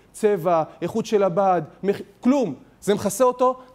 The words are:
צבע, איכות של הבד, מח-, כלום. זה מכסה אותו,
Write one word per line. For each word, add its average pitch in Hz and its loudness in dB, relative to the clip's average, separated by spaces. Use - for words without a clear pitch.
צבע, 175 0
איכות 175 -4
של 202 2
הבד, 185 2
מח-, 196 -2
כלום. 240 0
זה 196 0
מכסה 208 -2
אותו, 247 0